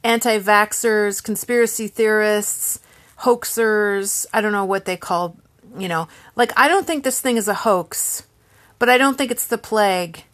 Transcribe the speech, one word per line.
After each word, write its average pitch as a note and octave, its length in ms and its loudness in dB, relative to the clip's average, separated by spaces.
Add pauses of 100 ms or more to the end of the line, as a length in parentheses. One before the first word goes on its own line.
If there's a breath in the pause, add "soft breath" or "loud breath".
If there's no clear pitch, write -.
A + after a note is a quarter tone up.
anti-vaxxers, G#3+ 1200 2
conspiracy A3+ 640 -2
theorists, G#3+ 920 0 (380 soft breath)
hoaxers, G#3+ 1160 0
I A3 80 2
don't G#3 100 0
know G3+ 140 0
what F#3+ 180 -2
they F#3 140 -4
call, F3 400 -4 (400)
you F#3+ 100 -6
know. E3 220 -4 (260 loud breath)
Like, A#3+ 220 2
I C4+ 100 6
don't F#4 180 2
think D4+ 200 -4
this B3+ 160 -2
thing B3 160 0
is G3+ 100 -2
a G3+ 60 -2
hoax, - 720 -2 (560 soft breath)
but A#3+ 100 2
I B3 80 6
don't C4+ 200 2
think B3+ 140 -2
it's - 160 -4
the A#3 100 -2
plague. F#3 760 0